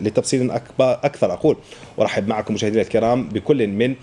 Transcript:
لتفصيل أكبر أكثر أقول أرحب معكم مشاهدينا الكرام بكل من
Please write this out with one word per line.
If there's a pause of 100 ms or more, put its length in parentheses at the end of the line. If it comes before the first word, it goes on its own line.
لتفصيل
أكبر
أكثر
أقول (420)
أرحب
معكم
مشاهدينا
الكرام
بكل
من